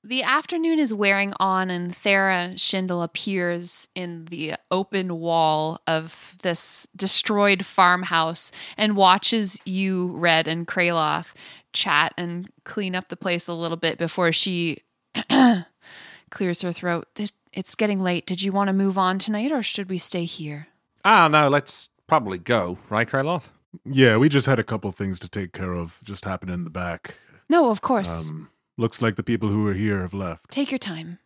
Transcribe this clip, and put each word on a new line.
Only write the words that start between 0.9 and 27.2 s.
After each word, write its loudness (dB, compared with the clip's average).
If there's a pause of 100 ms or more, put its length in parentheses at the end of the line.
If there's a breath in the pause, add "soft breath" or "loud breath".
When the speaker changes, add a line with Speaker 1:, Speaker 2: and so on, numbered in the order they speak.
Speaker 1:
wearing 2
on, 2
and -4
Thera 0
Schindel -2
appears -4
in -10
the -8 (140)
open -2
wall 0
of -6
this 0 (100)
destroyed 2
farmhouse 2 (260 loud breath)
and 2
watches 4
you, -2
Red, 4
and -4
Kraloth 0 (380 loud breath)
chat 2
and -8 (120)
clean -6
up -6
the -10
place -2
a -6
little -4
bit -2
before 0
she -2 (320)
<clears throat> 4 (680 loud breath)
clears -2
her -4
throat. -4
"It, -6 (200)
it's -6
getting 0
late. -2
Did -4
you 0
want 2
to 0
move 2
on 2
tonight, -2
or -2
should -6
we -4
stay -4
here?" -10 (360)
Speaker 2:
Ah, 8
no, 6
let's -2 (160)
probably 0
go, 0 (100)
right, -2
Kraloth? -2 (360)
Speaker 3:
Yeah, 6
we 6
just 2
had 2
a -2
couple -4
things -6
to -14
take -8
care -6
of, -8
just -12
happened -6
in -6
the -12
back. -8 (340 soft breath)